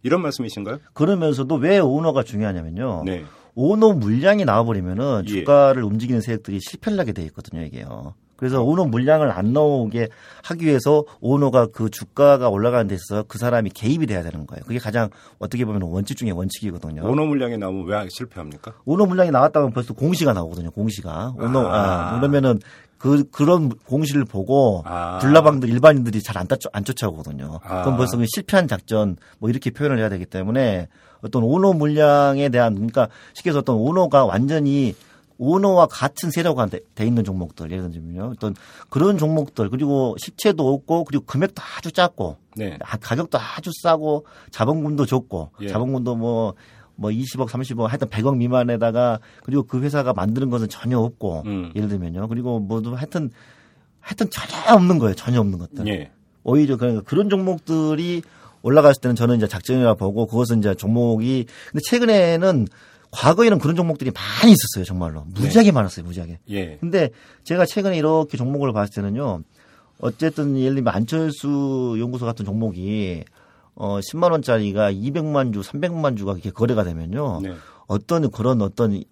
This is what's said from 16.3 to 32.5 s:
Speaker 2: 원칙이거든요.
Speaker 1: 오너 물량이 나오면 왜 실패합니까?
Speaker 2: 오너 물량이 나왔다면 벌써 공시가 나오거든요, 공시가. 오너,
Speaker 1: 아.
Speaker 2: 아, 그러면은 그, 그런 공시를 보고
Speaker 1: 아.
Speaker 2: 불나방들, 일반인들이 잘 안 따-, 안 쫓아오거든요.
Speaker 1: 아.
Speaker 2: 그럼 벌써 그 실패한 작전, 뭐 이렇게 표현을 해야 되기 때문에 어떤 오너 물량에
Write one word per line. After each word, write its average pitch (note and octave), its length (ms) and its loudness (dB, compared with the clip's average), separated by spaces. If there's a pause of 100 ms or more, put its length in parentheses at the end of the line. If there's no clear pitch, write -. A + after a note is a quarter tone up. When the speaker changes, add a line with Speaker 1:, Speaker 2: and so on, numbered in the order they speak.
Speaker 2:
원칙이거든요. E2+ 760 -8
Speaker 1:
오너 C#3 220 0
물량이 B2+ 320 -4
나오면 F#2+ 300 -6
왜 G#2 200 -4
실패합니까? E2+ 680 -14 (100)
Speaker 2:
오너 F#3 220 2
물량이 F3+ 260 2
나왔다면 C#3 400 4
벌써 A#2+ 200 -6
공시가 D3+ 420 0
나오거든요, E2+ 360 -6
공시가. G#2 680 -6
오너, A#2+ 300 0
Speaker 1:
아. F#2 480 0
Speaker 2:
아, - 60 -2
그러면은 C3+ 400 2 (360)
그, C#3 340 2
그런 D3+ 400 2
공시를 C#3 540 -2
보고 G#2 600 2
Speaker 1:
아. F2 340 -6
Speaker 2:
불나방들, C#3+ 500 6
일반인들이 A#2+ 540 4
잘 G2+ 160 -8
안 F2+ 80 -4
따-, C3+ 100 0 (160)
안 G2+ 120 -4
쫓아오거든요. D#2 800 -8
Speaker 1:
아. F#2 180 -6
Speaker 2:
그럼 C3 140 0
벌써 B2 200 0
그 A#2+ 80 2 (120)
실패한 F#3+ 320 0
작전, G#2 480 -2 (240)
뭐 A2 100 -2
이렇게 A#2+ 200 -2
표현을 C#3+ 280 -2
해야 A2 100 0
되기 F#2 180 -6
때문에 G2 600 -2 (360)
어떤 A#2 200 -2
오너 F3+ 300 4
물량에 D3 760 4